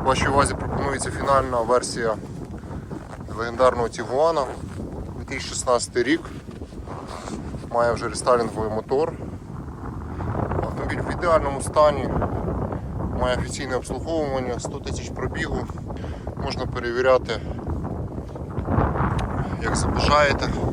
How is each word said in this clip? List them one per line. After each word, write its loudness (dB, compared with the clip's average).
Вашій 4
увазі 4
пропонується -2
фінальна 2
версія 2
легендарного 4
Тігуана, 2
дві -8
тисячі -6
шістнадцятий 2
рік. 2
Має 4
вже -2
рестайлінговий 2
мотор. 0
Автомобіль -2
в -2
ідеальному 2
стані, 4
має 2
офіційне -2
обслуговування, -2
сто -6
тисяч -4
пробігу. -2
Можна -2
перевіряти, 4
як 0
забажаєте. 4